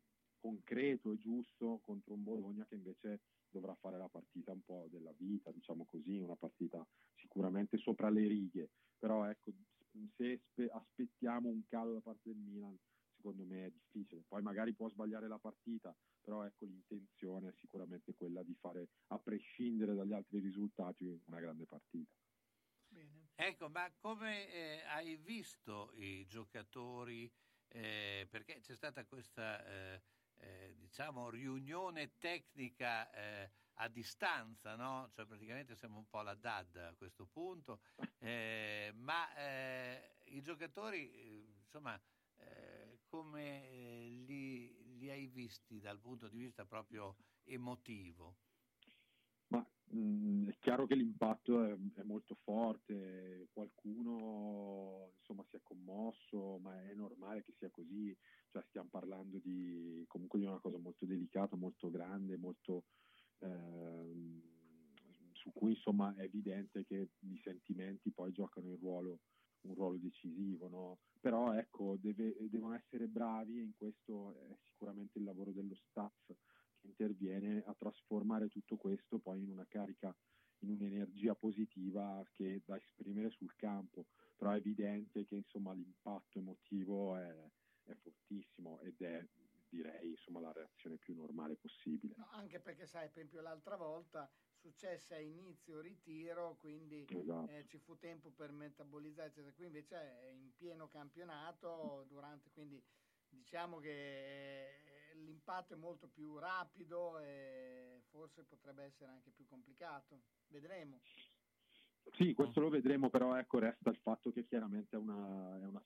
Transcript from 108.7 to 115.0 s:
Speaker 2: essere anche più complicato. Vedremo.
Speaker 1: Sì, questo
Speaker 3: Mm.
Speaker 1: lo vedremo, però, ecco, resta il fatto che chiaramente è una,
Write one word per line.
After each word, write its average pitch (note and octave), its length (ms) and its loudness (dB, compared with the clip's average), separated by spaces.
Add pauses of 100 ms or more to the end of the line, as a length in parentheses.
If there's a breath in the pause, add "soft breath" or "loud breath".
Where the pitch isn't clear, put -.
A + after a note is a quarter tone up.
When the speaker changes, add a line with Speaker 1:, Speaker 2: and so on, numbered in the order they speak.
Speaker 2:
essere C#3 280 -14
anche B2+ 200 -20
più C#3+ 160 -20
complicato. C#3 760 -12 (260)
Vedremo. D3 540 -10 (1160 loud breath)
Speaker 1:
Sì, F3 160 10
questo C#3+ 260 6
Speaker 3:
Mm. D3 40 10
Speaker 1:
lo D#3+ 60 8
vedremo, C3+ 400 8
però, B2+ 260 8
ecco, B2+ 240 6
resta A2+ 300 6
il A2+ 80 4
fatto A2+ 340 2
che A#2+ 140 2
chiaramente G#2+ 500 0
è G#2+ 40 2
una, G2 600 -2